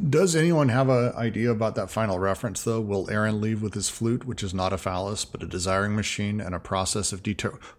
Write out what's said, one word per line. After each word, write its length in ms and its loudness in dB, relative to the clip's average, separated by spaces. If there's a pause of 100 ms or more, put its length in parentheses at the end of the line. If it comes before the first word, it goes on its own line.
Does 260 4
anyone 320 4
have 220 4
an 260 4
idea 340 0
about 260 2
that 140 -2
final 300 0
reference, 440 0
though? 180 0
"Will 280 -2
Aaron 300 2
leave 220 0
with 120 -4
his 160 -2
flute, 360 -2
which 180 -8
is 100 -6
not 200 0
a 40 -2
phallus, 460 -2
but 180 -10
a 60 -8
desiring 480 0
machine 460 -2
and 120 -6
a 60 -4
process 540 -2
of 100 -10
deter-," 340 -4 (220)